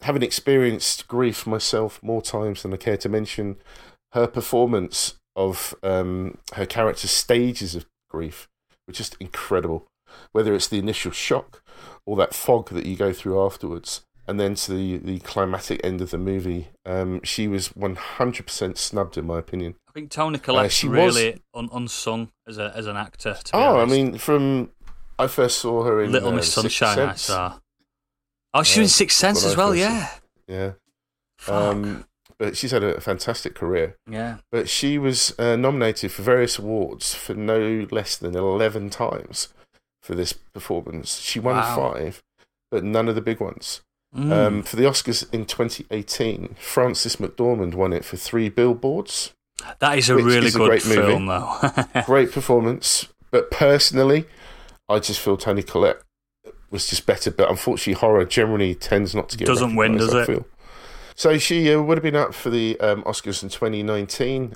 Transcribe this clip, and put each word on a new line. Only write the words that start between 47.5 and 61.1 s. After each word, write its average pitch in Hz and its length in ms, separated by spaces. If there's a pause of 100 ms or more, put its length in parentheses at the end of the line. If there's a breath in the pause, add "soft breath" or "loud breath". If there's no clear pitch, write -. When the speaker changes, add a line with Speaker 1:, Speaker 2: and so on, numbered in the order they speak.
Speaker 1:
won 92 180
it 85 120
for - 120
Three 110 320
Billboards. 123 840 (460 loud breath)
Speaker 2:
That 143 180
is 123 100
a 127 60
Speaker 1:
which 120 100
Speaker 2:
really 120 220
Speaker 1:
is 113 80
a 117 40
Speaker 2:
good 110 100
Speaker 1:
great 110 180
movie. 110 140
Speaker 2:
film, 98 260
though. 90 320 (240)
<laughs> 123 240
Speaker 1:
Great 131 260
performance, 123 760 (220)
but 123 200
personally, 143 760 (640 loud breath)
I 104 120
just 101 200
feel 98 160
Toni 101 260
Collette - 380 (720)
was 98 160
just - 180
better. 95 260
But 85 200
unfortunately, 95 480
horror 107 260
generally 107 500
tends 101 400
not - 160
to - 60
get 110 100
Speaker 2:
Doesn't 123 280
win, 110 200
Speaker 1:
recognised, 110 180
Speaker 2:
does 120 160
Speaker 1:
I 123 40
Speaker 2:
it? - 40
Speaker 1:
feel. - 100 (720 loud breath)